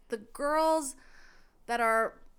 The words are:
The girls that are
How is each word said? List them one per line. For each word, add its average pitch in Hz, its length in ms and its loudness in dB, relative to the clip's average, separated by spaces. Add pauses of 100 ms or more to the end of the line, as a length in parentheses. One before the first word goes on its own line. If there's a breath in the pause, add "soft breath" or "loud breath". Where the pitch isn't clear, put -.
The 233 80 -6
girls 302 760 0 (720 soft breath)
that 233 120 -2
are 226 360 2 (240)